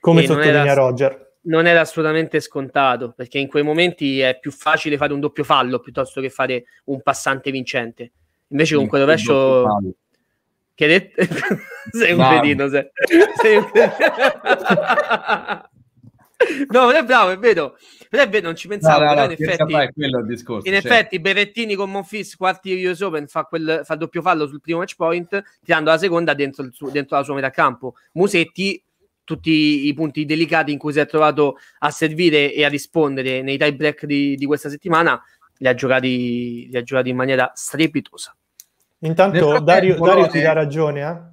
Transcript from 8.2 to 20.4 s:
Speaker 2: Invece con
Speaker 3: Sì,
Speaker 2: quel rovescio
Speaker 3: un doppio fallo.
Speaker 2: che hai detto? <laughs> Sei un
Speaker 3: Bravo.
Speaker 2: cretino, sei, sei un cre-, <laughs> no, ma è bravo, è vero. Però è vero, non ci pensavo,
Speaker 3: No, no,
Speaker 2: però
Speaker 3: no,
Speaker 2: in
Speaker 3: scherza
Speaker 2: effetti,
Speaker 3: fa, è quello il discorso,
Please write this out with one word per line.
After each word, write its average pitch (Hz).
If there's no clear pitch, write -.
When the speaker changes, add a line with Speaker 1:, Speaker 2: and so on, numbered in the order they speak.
Speaker 2:
Invece 151
con 139
Speaker 3:
Sì, 107
Speaker 2:
quel 139
rovescio 151
Speaker 3:
un 135
doppio 127
fallo. 101
Speaker 2:
che -
hai 151
detto? 170
<laughs> 170
Sei 226
un 175
Speaker 3:
Bravo. 131
Speaker 2:
cretino, 139
sei, 139
sei 440
un -
cre-, -
<laughs> -
no, 247
ma 262
è 311
bravo, 226
è 190
vero. 196
Però 269
è 214
vero, 196
non 165
ci 175
pensavo, 160
Speaker 3:
No, 151
no, 147
Speaker 2:
però 143
Speaker 3:
no, 131
Speaker 2:
in 160
Speaker 3:
scherza 160
Speaker 2:
effetti, 156
Speaker 3:
fa, 147
è -
quello 131
il 110
discorso, 117